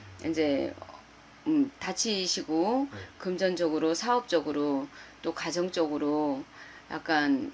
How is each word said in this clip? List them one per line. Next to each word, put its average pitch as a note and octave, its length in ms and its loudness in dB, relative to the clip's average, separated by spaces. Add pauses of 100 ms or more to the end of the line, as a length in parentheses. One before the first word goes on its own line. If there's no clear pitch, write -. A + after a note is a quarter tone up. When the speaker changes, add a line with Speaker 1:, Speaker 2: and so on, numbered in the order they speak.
(240)
Speaker 1:
이제, D3 480 0 (720)
음, D3 340 4
다치시고 F#3+ 1120 0
Speaker 2:
네. G2+ 60 -12 (200)
Speaker 1:
금전적으로, E3+ 760 2
사업적으로, D3 920 0 (360)
또 D#3+ 120 -4
가정적으로 D3+ 1120 0 (480)
약간 D3 600 2